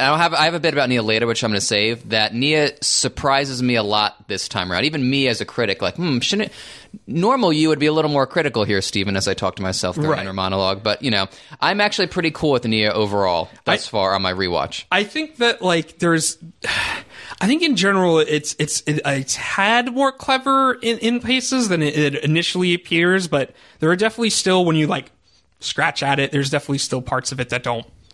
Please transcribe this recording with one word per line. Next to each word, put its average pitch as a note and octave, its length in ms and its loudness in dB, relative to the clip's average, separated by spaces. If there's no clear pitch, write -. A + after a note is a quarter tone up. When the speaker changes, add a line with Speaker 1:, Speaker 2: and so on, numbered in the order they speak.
Speaker 1:
I C3+ 60 2
don't D3+ 100 2
have, E3+ 160 2
I D#3 120 4
have E3+ 80 0
a E3+ 60 -2
bit D#3 120 0
about C#3 160 2
Nia B2 140 2
later, A2 260 2
which A#2 160 -2
I'm A2+ 60 0
gonna G2+ 100 0
save, A2 480 0
that G#2+ 260 0
Nia D3 380 2
surprises C3+ 800 0
me B2 140 2
a A2+ 80 2
lot G#2 440 0
this G2 200 -6
time G2 240 -4
around. F#2 140 0
Even D3 220 -2
me C3+ 200 2
as A2+ 120 -2
a G#2+ 40 -4
critic, G2+ 380 -2
like, F#2 120 -2
"Hmm, D#3+ 240 -2
shouldn't G3+ 300 -2
it," - 60 -18
normal G3 460 2
you D#3 160 4
would D3+ 100 2
be D3 80 2
a D3+ 60 4
little D#3 180 2
more C#3 160 2
critical B2+ 380 0
here, G2 180 0
Stephen, G2 340 -2
as F#2+ 120 -2
I F#2+ 60 0
talk F#2 220 -4
to G2+ 60 -8
myself F#2 320 -2
during D3+ 160 -2
Speaker 2:
Right. C#3 120 0
Speaker 1:
inner F#2+ 100 -8
monologue. F#2+ 500 -2
But, G#2 200 0
you C3+ 100 0
know, F#2+ 160 0
I'm F#3 200 2
actually G#3 280 0
pretty E3 240 -2
cool D#3 180 0
with B2+ 160 2
Nia A2 260 2
overall G2 560 0
thus G3 220 0
Speaker 2:
I - 40 -12
Speaker 1:
far G2 240 2
on G2 80 0
my F#2 100 0
rewatch. F2 600 -2
Speaker 2:
I G3+ 120 2
think D#4 320 -8
that, A#3 260 0
like, E3+ 380 -2
there's, E3 360 0
<sighs> - 120 -18
I F#3 60 0
think D4+ 160 2
in D#4 140 2
general F#3 420 4
it's, D3+ 400 0
it's, - 240 -2
it, D3+ 240 -2
it's C#3 300 -2
had A#3 580 0
more C4+ 180 0
clever C4 600 0
in, A#3 240 -2
in A#3+ 220 0
places B3 500 0
than E3+ 120 2
it, D3 140 0
it D3 180 2
initially E3+ 500 2
appears, F3 520 2
but C#3+ 260 -2
there D#3 100 2
are F3+ 60 4
definitely A3 340 0
still, F#3 360 2
when D#3+ 100 2
you, D3+ 100 2
like, C#3 240 -4
scratch - 420 -2
at C#3 180 2
it, C3+ 100 0
there's C#3 200 0
definitely C#3+ 280 -2
still C3 220 -4
parts B2+ 320 -4
of C3 80 -6
it B2 80 -4
that B2 140 -4
don't. A#2+ 240 -4